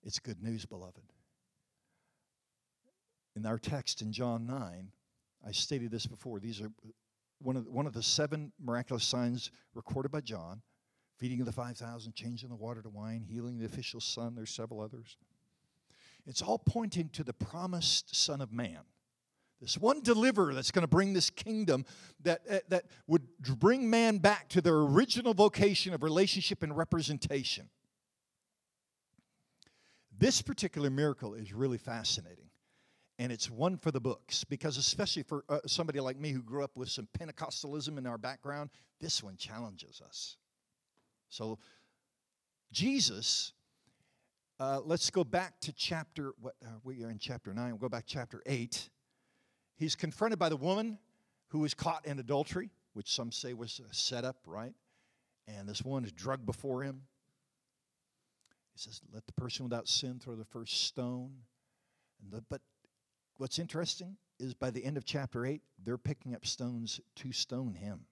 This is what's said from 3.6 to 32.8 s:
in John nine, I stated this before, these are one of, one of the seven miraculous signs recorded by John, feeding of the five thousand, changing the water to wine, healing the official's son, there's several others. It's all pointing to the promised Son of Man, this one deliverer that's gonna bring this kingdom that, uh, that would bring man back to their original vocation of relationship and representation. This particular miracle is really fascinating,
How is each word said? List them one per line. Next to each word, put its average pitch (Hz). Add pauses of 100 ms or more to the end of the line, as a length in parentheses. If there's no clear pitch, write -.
in 107
John 117
nine, 101 (560)
I 101
stated 117
this 113
before, 113
these 107
are 107 (680)
one 131
of, 120
one 135
of 131
the 117
seven 151
miraculous 120
signs 123 (240)
recorded 131
by 151
John, 101 (560)
feeding 123
of 123
the 117
five 120
thousand, 117
changing 120
the 120
water 113
to 110
wine, 110
healing 117
the 113
official's 117
son, 117
there's 110
several 113
others. 110 (1120)
It's 131
all 220
pointing 185
to 156
the 123
promised 175
Son 139
of 110
Man, 117 (800)
this -
one 269
deliverer 214
that's 131
gonna 170
bring 196
this 175
kingdom 185 (340)
that, 170
uh, 196 (100)
that 180 (200)
would 156 (320)
bring 233
man 226
back 196
to 185
their 160
original 220
vocation 202
of 139
relationship 185
and 151
representation. 143 (2500)
This 226
particular 147
miracle 135
is 107
really 123
fascinating, 104 (680)